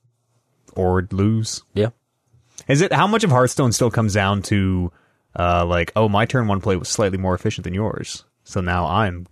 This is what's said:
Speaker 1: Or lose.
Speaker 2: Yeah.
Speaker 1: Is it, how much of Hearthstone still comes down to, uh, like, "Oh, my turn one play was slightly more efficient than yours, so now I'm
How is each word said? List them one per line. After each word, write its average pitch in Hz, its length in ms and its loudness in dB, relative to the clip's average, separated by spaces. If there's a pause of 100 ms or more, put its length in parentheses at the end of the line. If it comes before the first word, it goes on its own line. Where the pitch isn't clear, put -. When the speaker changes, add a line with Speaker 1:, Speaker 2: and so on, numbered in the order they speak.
(760)
Speaker 1:
Or 92 360 0
lose. 110 520 0 (120)
Speaker 2:
Yeah. 107 160 0 (760)
Speaker 1:
Is 139 140 4
it, 202 100 0
how 156 140 4
much 220 180 2
of 185 60 2
Hearthstone 127 420 2
still 120 180 2
comes 110 240 0
down 101 280 0
to, 95 500 0 (460)
uh, 87 260 2
like, 87 300 0
"Oh, 110 140 2
my 104 180 2
turn 117 220 0
one 98 120 0
play 95 160 0
was 85 120 -6
slightly 98 300 -2
more 92 160 0
efficient 98 300 -4
than 87 100 -6
yours, - 500 -6 (200)
so - 160 -6
now 87 260 -2
I'm 90 460 -2